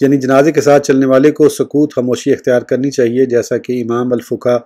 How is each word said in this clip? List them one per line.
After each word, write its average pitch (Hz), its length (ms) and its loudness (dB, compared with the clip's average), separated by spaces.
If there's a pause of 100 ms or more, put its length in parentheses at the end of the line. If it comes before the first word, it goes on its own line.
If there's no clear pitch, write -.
یعنی 139 160 2
جنازے 135 360 2
کے 147 80 -2
ساتھ 143 260 2
چلنے 135 200 2
والے 131 240 4
کو 147 180 2
سکوت، 143 460 -2
خاموشی 123 380 -2
اختیار 123 300 0
کرنی 131 280 -4
چاہیے، 127 360 0
جیسا 120 320 -2
کہ 123 240 -6
امام 120 300 -4
الفقہ 123 540 -2